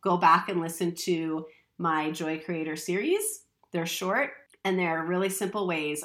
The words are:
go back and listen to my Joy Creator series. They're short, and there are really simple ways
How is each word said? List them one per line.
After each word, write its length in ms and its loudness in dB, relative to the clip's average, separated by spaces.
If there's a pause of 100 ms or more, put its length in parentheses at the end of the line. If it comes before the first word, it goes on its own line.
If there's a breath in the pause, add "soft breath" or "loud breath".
go 140 4
back 320 6
and 120 0
listen 340 -2
to 520 -2 (320 loud breath)
my 320 0
Joy 280 -4
Creator 380 -4
series. 680 -2 (280)
They're 160 -2
short, 440 -2 (340)
and 140 2
there 200 2
are 80 -2
really 220 2
simple 380 -2
ways 380 -2